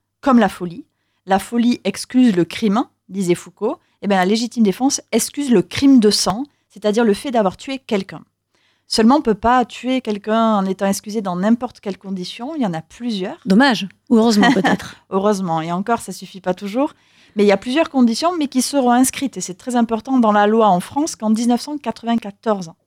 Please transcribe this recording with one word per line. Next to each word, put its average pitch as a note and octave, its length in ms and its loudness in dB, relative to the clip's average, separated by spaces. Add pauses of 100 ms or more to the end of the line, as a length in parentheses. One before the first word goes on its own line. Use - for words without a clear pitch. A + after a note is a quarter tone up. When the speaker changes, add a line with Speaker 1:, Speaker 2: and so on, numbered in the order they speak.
(200)
Speaker 1:
comme B3+ 180 4
la G3 120 4
folie. F3 340 -12 (400)
La F#3+ 140 2
folie A#3 460 -2
excuse A3+ 520 0
le F3 80 2
crime, G#3+ 400 -2 (240)
disait F#3 280 -2
Foucault. G#3+ 420 -8 (240)
Eh G3 60 -4
bien, G3 100 2
la F3+ 80 2
légitime A3+ 380 0
défense A#3+ 360 0 (100)
excuse C4+ 400 -2
le G3 120 4
crime C#4 360 4
de G#3+ 120 6
sang, G3+ 340 -2 (240)
c'est-à-dire G#3+ 360 -2
le G3+ 100 4
fait C#4 160 -8
d'avoir G#3+ 260 0
tué C4+ 220 -10
quelqu'un. G3 420 -6 (640)
Seulement, A3+ 300 4
on D#4 60 0
peut A3 120 2
pas B3 300 2
tuer B3+ 380 -6
quelqu'un G#3+ 540 0
en F#3+ 100 0
étant F#3+ 200 -2
excusé G3+ 360 -4
dans F3+ 140 -6
n'importe A3+ 440 -2
quelle F#3+ 160 -10
condition. G3 580 -12
Il D4+ 60 -6
y A#3 60 -2
en F3 80 -4
a D#3+ 80 -8
plusieurs. A3+ 640 -8
Speaker 2:
Dommage. G3+ 420 2 (220)
Ou A3+ 80 4
heureusement, A3+ 340 4
peut-être. - 500 -2
Speaker 1:
<laughs> - 80 -20
Heureusement. F#3+ 520 -2
Et E3+ 100 -6
encore, G3+ 280 -4
ça - 120 -14
suffit F#3 300 -18
pas F#3 100 -2
toujours. G3+ 400 -4 (420)
Mais G#3 100 2
il - 20 4
y G3+ 60 6
a G3 40 4
plusieurs C4 320 -2
conditions, C4 480 0
mais D4 120 -2
qui B3+ 120 -2
seront B3+ 300 0
inscrites. B3+ 480 0
Et - 20 -8
c'est F3 140 -10
très B3 220 -6
important A#3 420 0
dans A3 140 4
la G#3 140 4
loi A3 220 4
en F3+ 120 4
France D4 360 -4
qu'en G#3+ 140 -2
dix-neuf A#3 320 0
cent D4 160 -8
quatre-vingt-quatorze, G#3+ 920 -6 (140)